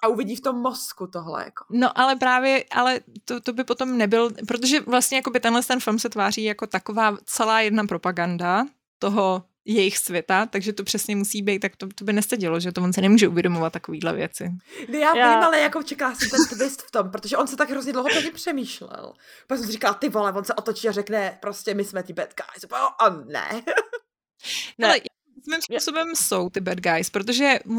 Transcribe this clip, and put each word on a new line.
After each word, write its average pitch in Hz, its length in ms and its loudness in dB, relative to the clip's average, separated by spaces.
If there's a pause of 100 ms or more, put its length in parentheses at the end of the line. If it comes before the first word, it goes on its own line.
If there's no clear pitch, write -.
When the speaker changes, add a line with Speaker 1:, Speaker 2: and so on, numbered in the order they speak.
Speaker 1:
a - 20 6
uvidí 220 280 0
v - 60 -12
tom 262 200 -2
mozku 233 460 -6
tohle 165 380 -10
jako. - 260 -16
Speaker 2:
No, 247 280 2
ale 262 160 4
právě, 254 560 2
ale 247 280 2 (260)
to, 247 160 -6
to 247 120 -4
by 240 100 -2
potom 254 340 -2
nebyl, 226 320 4 (180)
protože 254 340 2
vlastně 247 360 2
jakoby 254 220 0
tenhle 233 240 2
ten 254 160 0
film 226 200 0
se 240 100 -2
tváří 214 340 -2
jako 214 240 -4
taková 208 580 0
celá 220 360 2
jedna 214 220 2
propaganda 180 840 0 (340)
toho 196 440 2 (220)
jejich 202 320 2
světa, 185 480 0
takže 202 280 -4
to 202 100 -6
přesně 202 320 -2
musí 202 260 -2
být, 202 180 0
tak 196 160 -4
to, 190 200 -12
to 196 100 -14
by 208 80 0
nesedělo, 196 460 0
že 180 120 -4
to 180 100 -4
on 180 120 2
se 196 80 0
nemůže 202 260 8
uvědomovat 170 460 2
takovýhle 165 400 -6
věci. 160 300 -6 (460)
Speaker 1:
Ne, 247 80 -4
já 302 200 4
Speaker 3:
Já 240 180 6
Speaker 1:
vím, 220 80 6
ale 320 160 6
jako 302 240 0
čekala 277 320 -4
jsem - 140 -2
ten 269 100 2 (180)
twist 269 240 -2
v - 100 -20
tom, 190 200 -2
protože 208 260 -4
on 302 100 2
se 269 100 -8
tak - 120 0
hrozně 269 240 -4
dlouho 254 160 -2
předtím 320 240 0
přemýšlel. - 800 -8 (340)
Pak 262 100 -2
jsem 233 100 -6
si 220 60 -4
říkala: 208 200 2
„Ty 240 160 -2
vole, 202 240 0
on 196 100 -4
se 220 100 -4
otočí 214 360 -2
a - 20 0
řekne 202 500 -4
prostě, 202 320 -6
my 202 120 -2
jsme 190 180 -8
ty 180 100 -14
bad 170 220 -6
guys.“ - 280 -14
Úplně, - 180 -6 (180)
„A - 100 6
ne.“ 147 560 -6
<laughs> - 1160 -6
Speaker 2:
Hele, 220 120 4
Speaker 3:
Ne. 262 60 2 (440)
Speaker 2:
svým 302 100 -6 (160)
Speaker 3:
Je- 233 100 -2
Speaker 2:
způsobem 320 360 -2
jsou 185 340 0
ty 196 120 -4
bad 180 180 -4
guys, 170 300 0
protože 247 500 2 (200)